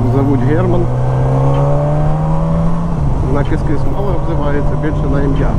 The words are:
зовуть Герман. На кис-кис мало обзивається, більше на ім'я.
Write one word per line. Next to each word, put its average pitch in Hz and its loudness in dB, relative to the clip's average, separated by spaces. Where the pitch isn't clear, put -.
зовуть 139 2
Герман. 180 2
На 143 2
кис-кис 151 0
мало 139 -2
обзивається, 147 0
більше 147 -2
на 143 2
ім'я. 151 0